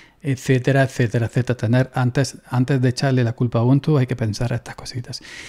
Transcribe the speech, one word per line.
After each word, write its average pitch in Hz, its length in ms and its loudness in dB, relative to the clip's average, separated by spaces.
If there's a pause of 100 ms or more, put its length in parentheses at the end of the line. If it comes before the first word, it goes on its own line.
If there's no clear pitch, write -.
(200)
etcétera, 135 640 2
etcétera, 120 440 0
etcétera. 120 300 -2
Tener, 123 360 2
antes, 127 460 0 (100)
antes 127 320 2
de 127 80 4
echarle 127 340 0
la 113 100 0
culpa 120 260 -2
a 113 40 2
Ubuntu 139 340 4
hay 131 100 2
que 135 80 -2
pensar 113 360 -2
estas - 240 -8
cositas. - 460 -12 (280)